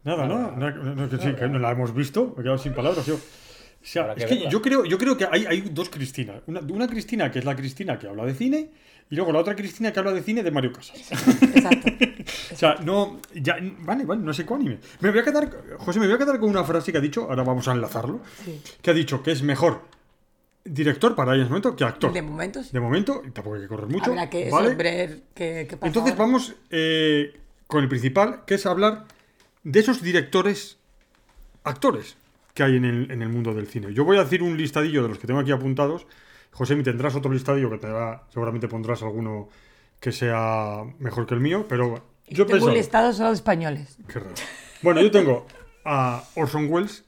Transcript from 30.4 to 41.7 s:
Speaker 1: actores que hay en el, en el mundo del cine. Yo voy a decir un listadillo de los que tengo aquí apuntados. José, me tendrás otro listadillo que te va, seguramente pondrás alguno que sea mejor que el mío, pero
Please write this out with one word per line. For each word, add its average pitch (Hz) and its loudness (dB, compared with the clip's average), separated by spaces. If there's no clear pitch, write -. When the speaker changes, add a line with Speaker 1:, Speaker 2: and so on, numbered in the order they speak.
Speaker 1:
actores 143 -2
que 147 0
hay 131 4
en 123 2
el, 123 -2
en 120 -6
el 113 -4
mundo 117 -2
del 104 -6
cine. 101 -8
Yo 131 2
voy 190 6
a 180 4
decir 170 0
un 170 0
listadillo 151 0
de 117 0
los 104 -6
que - -12
tengo 135 2
aquí 139 0
apuntados. 139 0
José, 131 0
me 147 2
tendrás 127 0
otro 135 -2
listadillo 135 0
que 107 -6
te 107 -10
va, 113 -6
seguramente 117 -4
pondrás 113 -4
alguno 107 -6
que 123 -2
sea 113 -2
mejor 120 -4
que 123 -2
el 120 0
mío, 185 0
pero 120 -2